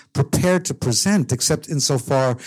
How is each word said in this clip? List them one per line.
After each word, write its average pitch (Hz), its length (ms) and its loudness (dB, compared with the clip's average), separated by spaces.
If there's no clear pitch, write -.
prepared 180 520 0
to - 80 -4
present, 143 580 0
except 151 380 -2
insofar 131 760 0